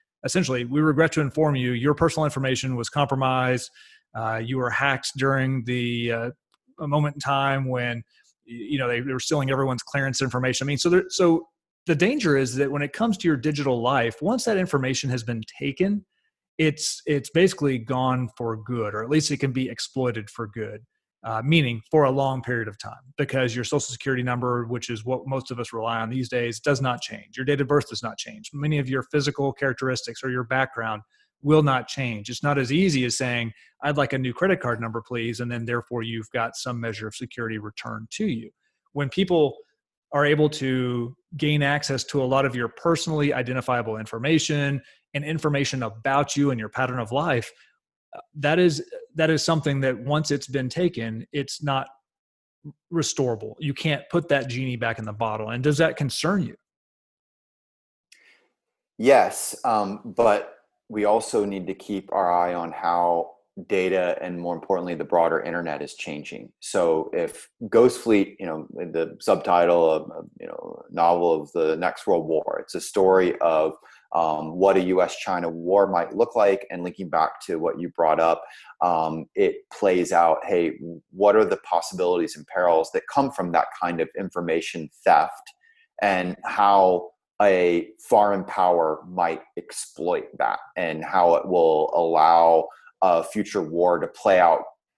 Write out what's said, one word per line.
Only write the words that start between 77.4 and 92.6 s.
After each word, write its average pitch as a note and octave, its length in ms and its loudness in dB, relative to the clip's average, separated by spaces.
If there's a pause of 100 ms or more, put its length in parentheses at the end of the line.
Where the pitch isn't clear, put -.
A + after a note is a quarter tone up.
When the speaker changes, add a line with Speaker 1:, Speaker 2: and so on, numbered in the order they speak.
Speaker 2:
to E2+ 140 -4
what D#2+ 200 -2
you E2+ 120 -6
brought D#2+ 300 2
up, E2 220 2 (380)
um, D#2+ 540 0
it G2 220 2 (140)
plays F2+ 420 2
out, E2 340 6
hey, E2+ 320 0 (320)
what G2+ 260 4
are A2 80 6
the F#2 140 0
possibilities F2 800 -2
and D2+ 100 -18
perils E2+ 480 2
that F#2 80 0 (100)
come C#3 180 2
from F2+ 220 -6
that E2 140 2 (120)
kind E2+ 220 -4
of D#2+ 80 -2 (100)
information E2+ 720 -4 (160)
theft, - 480 2 (480)
and F2+ 440 0
how F#2+ 680 4 (320)
a F2+ 460 4 (200)
foreign G2+ 360 4
power E2+ 640 2
might F2 360 -2 (160)
exploit - 680 -6 (100)
that, A1+ 200 -2 (180)
and D#2+ 280 -4
how F2 300 4
it - 120 0
will D#2+ 480 4
allow E2 720 6 (380)